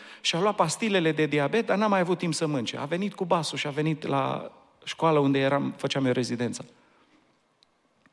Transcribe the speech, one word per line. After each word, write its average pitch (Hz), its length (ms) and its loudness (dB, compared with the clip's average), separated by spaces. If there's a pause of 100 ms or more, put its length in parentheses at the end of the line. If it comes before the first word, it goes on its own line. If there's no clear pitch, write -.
(220)
și - 140 0
a 165 40 0
luat 202 160 2
pastilele 180 560 2
de 156 140 0
diabet, 147 400 0
dar 196 120 0
n-a 214 100 2
mai 196 120 4
avut 175 180 2
timp 175 160 -2
să 160 140 -2
mănânce.” 127 300 -2
A 123 80 -6
venit 180 280 -4
cu 190 120 -6
basul 170 320 0
și 147 100 -4
a 147 40 -4
venit 151 340 -2
la 135 460 -2 (320)
școală 160 360 2
unde 139 200 4
eram, 135 380 2
făceam 135 280 -2
eu 127 60 4
rezidența. 120 540 -2 (1500)